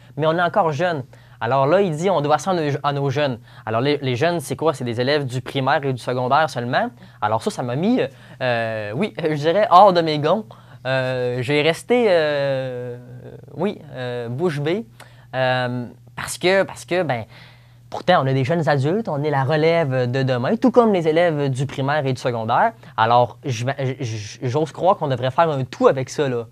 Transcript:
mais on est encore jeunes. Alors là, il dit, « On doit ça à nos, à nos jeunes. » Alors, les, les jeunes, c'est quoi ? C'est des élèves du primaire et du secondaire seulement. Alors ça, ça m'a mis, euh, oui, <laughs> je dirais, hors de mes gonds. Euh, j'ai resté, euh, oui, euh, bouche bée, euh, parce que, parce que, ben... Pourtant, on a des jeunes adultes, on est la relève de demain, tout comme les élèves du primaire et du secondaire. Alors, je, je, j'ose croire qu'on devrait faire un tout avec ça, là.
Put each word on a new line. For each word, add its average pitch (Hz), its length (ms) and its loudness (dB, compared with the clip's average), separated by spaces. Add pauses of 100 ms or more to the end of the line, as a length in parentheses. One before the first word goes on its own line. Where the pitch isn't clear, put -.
(180)
mais 147 100 0
on 160 100 4
est 180 40 2
encore 175 300 2
jeunes. 151 320 -2 (360)
Alors 135 280 0
là, 180 140 4
il 170 140 -2
dit, « 175 160 -2
On 160 100 2
doit 147 180 2
ça 190 120 -4
à - 40 2
nos, 151 160 -2 (120)
à 143 100 0
nos 139 180 -2
jeunes. » 135 260 -2 (280)
Alors, 110 160 -2
les, 143 200 0
les 131 140 -2
jeunes, 165 240 0
c'est 143 160 -8
quoi ? 156 180 0
C'est 135 100 -10
des 117 180 -4
élèves 143 240 0
du 123 160 -6
primaire 139 420 -2
et 135 100 -2
du 120 80 -8
secondaire 127 480 0
seulement. 139 400 -2 (320)
Alors 110 220 0
ça, 214 80 -2
ça - 120 -6
m'a 123 120 -4
mis, 208 240 2 (420)
euh, 113 540 -2
oui, 196 220 -4
<laughs> 165 60 -6
je 156 120 0
dirais, 165 360 2
hors 185 220 10
de 175 80 4
mes 156 180 0
gonds. 175 260 0 (420)
Euh, 127 540 -2
j'ai 147 220 0
resté, 233 440 2
euh, 135 920 0 (580)
oui, 180 240 -4 (140)
euh, 123 360 -8
bouche 143 320 -2
bée, 185 240 -2 (500)
euh, 127 500 0 (300)
parce - 240 -10
que, 185 240 2
parce - 220 -14
que, 180 180 0
ben... 123 220 -4 (680)
Pourtant, 175 320 2
on 135 40 0
a 135 60 0
des 135 100 2
jeunes 165 240 0
adultes, 156 400 0
on 147 140 -4
est 151 80 -2
la 139 140 0
relève 151 680 2
de 131 140 0
demain, 127 320 0
tout 233 160 2
comme 226 200 6
les 170 160 0
élèves 156 440 2
du 135 160 -2
primaire 143 400 -2
et 131 60 0
du 123 80 -8
secondaire. 123 500 0 (240)
Alors, 120 500 4
je, 120 180 -4 (360)
je, 110 480 -8
j'ose 151 240 -2
croire 180 260 2
qu'on 151 100 -4
devrait 131 240 -2
faire 170 200 2
un 135 140 -2
tout - 220 2
avec 135 220 0
ça, 147 180 -2
là. 120 240 -2